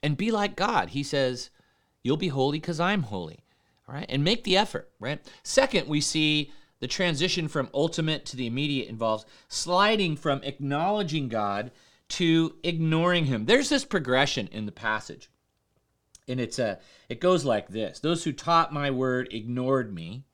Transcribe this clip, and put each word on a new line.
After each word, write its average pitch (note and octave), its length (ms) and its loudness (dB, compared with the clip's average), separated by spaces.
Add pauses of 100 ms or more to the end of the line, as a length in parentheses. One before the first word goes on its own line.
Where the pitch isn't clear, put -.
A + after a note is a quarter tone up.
And D3+ 140 0
be A3 160 0
like G3+ 240 0
God. F#3 340 2
He C#3+ 120 -4
says, C3 480 -2 (520)
"You'll C3+ 140 2
be F3+ 120 -2
holy C#3 300 0
'cause D#3+ 220 -4
I'm F#3 220 2
holy." F#2 420 -8 (420)
All - 80 -12
right? D3 140 -8
And C#3+ 160 2
make A3+ 200 2
the F#3 120 2
effort, - 420 -2
right? C3+ 220 -6 (220)
Second, C4 440 2
we D3+ 140 2
see D3+ 500 0 (300)
the B2+ 80 -6
transition F3 580 0
from C#3+ 280 -2
ultimate D#3 500 0
to - 120 -12
the B2+ 100 -4
immediate C3+ 420 -2
involves A2 380 -2 (220)
sliding F#3 680 2
from C#3 260 0
acknowledging D3 840 -2
God G#2+ 420 -2 (380)
to E3 540 2
ignoring E3 640 2
him. A#2+ 200 0
There's B3 220 4
this C#4+ 160 2
progression C3 640 0
in A2 180 -8
the G2+ 60 -8
passage. - 580 -6 (1000)
And B2+ 120 -4
it's - 180 -6
a, G#2+ 200 0 (300)
it A2+ 120 -8
goes F3+ 240 4
like A2 240 0
this. G#2 320 -6
"Those E3 240 -2
who D#3 80 -2
taught E3 400 2
my C#3+ 180 -2
word B2+ 420 0
ignored A#2+ 640 -2
me." F2+ 400 -10